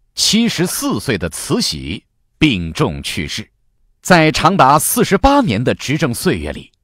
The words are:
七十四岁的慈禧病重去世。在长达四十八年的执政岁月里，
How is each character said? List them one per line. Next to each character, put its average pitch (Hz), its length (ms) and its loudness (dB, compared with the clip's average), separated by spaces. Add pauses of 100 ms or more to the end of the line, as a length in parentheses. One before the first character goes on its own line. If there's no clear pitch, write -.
(140)
七 226 340 2
十 180 180 -2
四 233 320 -4
岁 101 200 -2
的 85 100 -4
慈 196 320 -4
禧 73 460 -6 (320)
病 90 340 0
重 78 300 -2
去 78 260 -6
世。 - 180 -10 (540)
在 160 320 2
长 180 240 0
达 139 220 6
四 214 260 0
十 196 140 2
八 277 240 4
年 120 200 0
的 113 120 2
执 139 240 -4
政 131 160 -2
岁 127 240 0
月 76 120 -6
里， - 220 -14 (120)